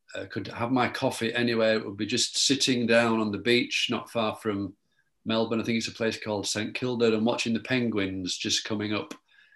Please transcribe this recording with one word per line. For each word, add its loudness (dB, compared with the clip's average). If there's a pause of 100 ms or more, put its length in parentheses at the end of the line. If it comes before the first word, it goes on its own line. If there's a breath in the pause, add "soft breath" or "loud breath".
(160)
uh, -8
could -6
have -4
my 4
coffee -2
anywhere, 2
it -2
would -10
be -2
just 0
sitting 2
down 6
on 0
the -2
beach, 2
not -4
far -2
from -4 (540)
Melbourne. 0
I -2
think 0
it's -2
a -8
place -2
called -2
Saint -4
Kilda, 0
and 2
watching 2
the 0
penguins -2
just -2
coming -4
up, -6 (400 soft breath)